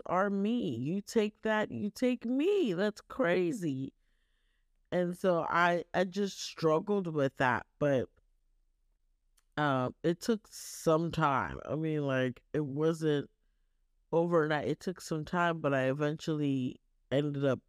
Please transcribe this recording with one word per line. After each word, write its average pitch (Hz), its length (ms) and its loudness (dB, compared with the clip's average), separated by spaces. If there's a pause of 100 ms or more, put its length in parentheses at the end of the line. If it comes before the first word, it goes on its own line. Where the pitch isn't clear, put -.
are 190 240 0
me. 202 460 0
You 156 260 -4
take 214 400 -2
that, 214 300 -2
you 202 180 -4
take 247 360 -2
me. 285 480 0
That's 202 280 -2
crazy." 175 920 -2 (1000)
And 180 260 -2
so 170 320 2
I, 175 440 4
I 180 100 2
just 196 360 -4
struggled 170 680 0
with 147 300 0
that, 123 280 2 (140)
but, 139 300 2 (1500)
uh, 135 340 0 (120)
it 170 160 0
took - 320 -2
some 165 600 0
time. 123 540 0
I 135 100 -4
mean, 156 300 -2
like, 127 360 0 (120)
it 151 120 0
wasn't 151 640 0 (800)
overnight. 160 560 2
It 147 140 -2
took 185 200 -6
some 156 220 -6
time, 170 380 0
but 143 120 2
I 131 160 2
eventually 147 920 -2 (320)
ended 143 340 0
up 127 240 2